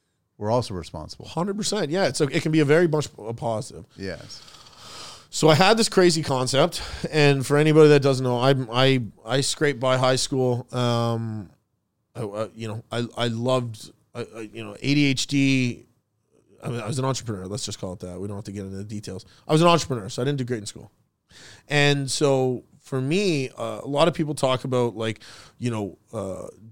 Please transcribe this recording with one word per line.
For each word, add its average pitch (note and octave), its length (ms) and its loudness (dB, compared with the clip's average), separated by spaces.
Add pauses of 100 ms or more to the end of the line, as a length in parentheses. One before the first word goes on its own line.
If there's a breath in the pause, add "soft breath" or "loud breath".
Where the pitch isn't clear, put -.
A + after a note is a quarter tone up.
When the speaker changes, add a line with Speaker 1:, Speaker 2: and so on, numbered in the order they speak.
(380)
Speaker 1:
we're G#2 140 -4
also A#2 240 0
responsible. - 500 -12
Speaker 2:
Hundred G3 320 -6
percent. G3 320 -4
Yeah. F3+ 180 2
It's - 140 -4
a, D3+ 40 4
it D3 180 -2
can D#3+ 80 -2
be D#3+ 80 4
a D3+ 60 4
very E3 220 6
much D3+ 200 -2 (100)
a G#2+ 160 -10
positive. A2+ 520 -6 (120)
Speaker 1:
Yes. - 440 -12 (880 loud breath)
Speaker 2:
So - 180 2
I D#3 60 8
had F#3+ 220 6
this A3+ 120 2
crazy F3 320 4
concept, C3+ 640 0 (260 loud breath)
and C#3+ 340 4
for C#3+ 140 2
anybody D#3 320 8
that D3 140 6
doesn't C3 200 2
know, B2 160 0
I'm, C3 320 2
I, C3 300 4 (240)
I B2 160 0
scraped C#3 380 -2
by B2+ 180 2
high C3 200 4
school. B2+ 540 0
Um, A#2 800 -2 (680)
I, A2 60 -10
I, G#2 320 -6
you A2+ 140 -10
know, A2 240 -8
I, A#2 160 -4 (100)
I A#2+ 120 -2
loved, A#2+ 640 -4 (220)
I, A#2+ 220 -10
I, A2+ 40 -14 (140)
you A2+ 100 -12
know, G#2 160 -14
A C#3 140 -2
D D3 120 4
H C3+ 200 0
D. C3+ 600 0 (800)
I A#2 60 -6
mean, A#2+ 120 -4
I G#2 40 -8
was B2 140 -4
an C3 60 -2
entrepreneur. A2 420 -6
Let's G2+ 180 -6
just G2 140 -10
call F#2 140 -8
it F2+ 80 -14
that. F2+ 200 -12
We G2+ 60 -6
don't G2+ 100 -10
have G2+ 60 -12
to G2+ 80 -12
get G2+ 120 -10
into G2 140 -10
the G2 60 -10
details. G#2 420 -12 (220 soft breath)
I - 60 -6
was D#3 100 4
an F3 40 6
entrepreneur, C3+ 400 2
so A#2+ 140 -6
I B2+ 40 -2
didn't C#3+ 120 -2
do C3 60 -4
great A#2+ 160 -4
in G2+ 80 -12
school. - 240 -16 (760 loud breath)
And C#3+ 440 2
so C3 520 2 (180)
for C3 200 -4
me, D#3 560 0
uh, A2 260 -8
a - 40 -12
lot C#3+ 200 2
of E3+ 60 2
people D3+ 220 -4
talk C3 300 0
about, B2 300 0
like, A2+ 240 -4 (380 loud breath)
you A#2+ 140 -4
know, G#2 260 -6 (160)
uh, G2 340 -8 (240)